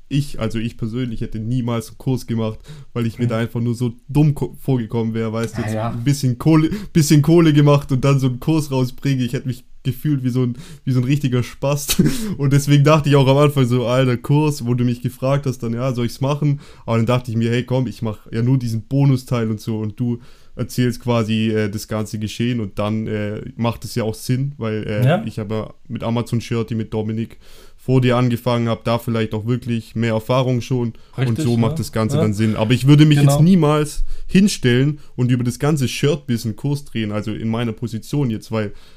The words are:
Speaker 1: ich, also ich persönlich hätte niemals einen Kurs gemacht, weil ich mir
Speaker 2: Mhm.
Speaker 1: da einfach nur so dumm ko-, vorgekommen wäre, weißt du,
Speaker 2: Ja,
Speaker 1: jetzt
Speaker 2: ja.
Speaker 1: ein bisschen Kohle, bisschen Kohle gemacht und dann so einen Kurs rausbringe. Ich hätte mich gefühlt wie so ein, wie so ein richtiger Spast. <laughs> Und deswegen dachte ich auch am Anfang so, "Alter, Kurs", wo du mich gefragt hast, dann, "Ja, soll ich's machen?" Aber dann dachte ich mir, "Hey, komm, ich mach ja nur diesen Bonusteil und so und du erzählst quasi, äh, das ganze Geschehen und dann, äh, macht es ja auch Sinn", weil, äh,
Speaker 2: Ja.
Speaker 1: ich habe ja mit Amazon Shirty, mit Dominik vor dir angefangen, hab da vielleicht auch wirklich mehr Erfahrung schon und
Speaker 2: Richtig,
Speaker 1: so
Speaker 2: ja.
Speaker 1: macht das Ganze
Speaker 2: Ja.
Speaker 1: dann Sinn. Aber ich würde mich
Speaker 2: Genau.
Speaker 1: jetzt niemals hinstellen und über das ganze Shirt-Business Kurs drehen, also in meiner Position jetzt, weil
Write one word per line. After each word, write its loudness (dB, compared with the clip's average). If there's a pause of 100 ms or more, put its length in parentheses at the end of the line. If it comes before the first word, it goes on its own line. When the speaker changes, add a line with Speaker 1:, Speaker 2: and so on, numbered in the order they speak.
Speaker 1:
ich, -4
also -4
ich -6
persönlich -6
hätte -8
niemals -4
einen -20
Kurs -4
gemacht, -4 (340)
weil -2
ich -6
mir 0
Speaker 2:
Mhm. 0
Speaker 1:
da -2
einfach -4
nur -2
so -4 (160)
dumm 4
ko-, -6
vorgekommen -2
wäre, -4
weißt -4
du, -4
Speaker 2:
Ja, -4
Speaker 1:
jetzt -4
Speaker 2:
ja. -4
Speaker 1:
ein -8
bisschen 0
Kohle, 4 (220)
bisschen 6
Kohle 6
gemacht 4
und 0
dann 4
so 0
einen -2
Kurs -2
rausbringe. -2
Ich -4
hätte -6
mich -8 (160)
gefühlt -2
wie 0
so 0
ein, -2 (280)
wie -2
so 2
ein 0
richtiger 2
Spast. -2 (180)
<laughs> -4
Und 2
deswegen 4
dachte 4
ich 6
auch 6
am 4
Anfang 4
so, 0
"Alter, 2
Kurs", 0
wo 0
du 0
mich -2
gefragt -2
hast, -2
dann, -4
"Ja, -2
soll -2
ich's -6
machen?" 0 (240)
Aber 0
dann 2
dachte 0
ich -2
mir, 0
"Hey, 0
komm, -2
ich -10
mach -8
ja -2
nur 4
diesen -4
Bonusteil 2
und -4
so -6
und -8
du -2 (360)
erzählst -2
quasi, 0
äh, 0
das -8
ganze -6
Geschehen -4
und -6
dann, -2
äh, -6 (160)
macht -4
es -12
ja -2
auch -4
Sinn", -4
weil, -4
äh, 0
Speaker 2:
Ja. 4
Speaker 1:
ich -10
habe -6
ja -6 (160)
mit -8
Amazon -2
Shirty, -4
mit -6
Dominik -6 (360)
vor 2
dir 4
angefangen, 0
hab -4
da 0
vielleicht -2
auch -4
wirklich -4
mehr 0
Erfahrung 0
schon -2 (240)
und 0
Speaker 2:
Richtig, -2
Speaker 1:
so 2
Speaker 2:
ja. 2
Speaker 1:
macht 2
das -6
Ganze 0
Speaker 2:
Ja. 2
Speaker 1:
dann 2
Sinn. 0
Aber 0
ich 4
würde 8
mich 4
Speaker 2:
Genau. 6
Speaker 1:
jetzt 4
niemals 4 (200)
hinstellen 2 (180)
und 0
über 0
das -4
ganze 0
Shirt-Business -2
Kurs -6
drehen, -6
also -4
in -4
meiner -2
Position -4
jetzt, -6
weil -2 (260)